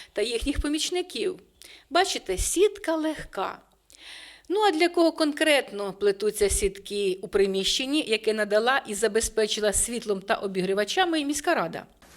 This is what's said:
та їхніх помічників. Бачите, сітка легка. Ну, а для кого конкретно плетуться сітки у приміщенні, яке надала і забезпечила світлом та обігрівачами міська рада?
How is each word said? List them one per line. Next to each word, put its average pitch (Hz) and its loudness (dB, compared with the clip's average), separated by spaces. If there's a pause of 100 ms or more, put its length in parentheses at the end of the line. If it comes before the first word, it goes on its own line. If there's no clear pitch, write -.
(120)
та 208 -2
їхніх 240 -2
помічників. 302 -4 (520)
Бачите, 339 0
сітка 392 2
легка. 302 -4 (920)
Ну, 381 0
а 415 6
для 330 2
кого 339 4
конкретно 285 0
плетуться 202 0
сітки 196 -2
у 208 -12
приміщенні, 196 2
яке 220 0
надала 220 2
і 214 -6
забезпечила 214 0
світлом 208 -2
та 214 -2
обігрівачами 208 0
міська 294 0
рада? 180 -4 (320)